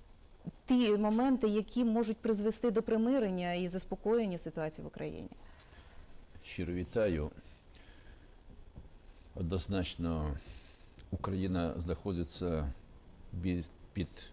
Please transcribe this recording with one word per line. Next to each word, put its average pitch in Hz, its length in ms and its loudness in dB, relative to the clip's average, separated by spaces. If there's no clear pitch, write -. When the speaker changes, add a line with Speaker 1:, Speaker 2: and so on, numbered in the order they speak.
Speaker 1:
ті 240 300 6
моменти, 220 520 4
які 214 360 2
можуть 226 320 4
призвести 220 540 2
до 220 120 2
примирення 220 680 4
і 180 160 0
заспокоєння 190 720 0
ситуації 156 460 -4
в - 20 -8
Україні? - 420 -8
Speaker 2:
Щиро 87 280 -4
вітаю. 87 580 0
Однозначно, 85 1040 -2
Україна 92 680 0
знаходиться 85 920 -2
бі-, 90 320 0
під 92 160 -2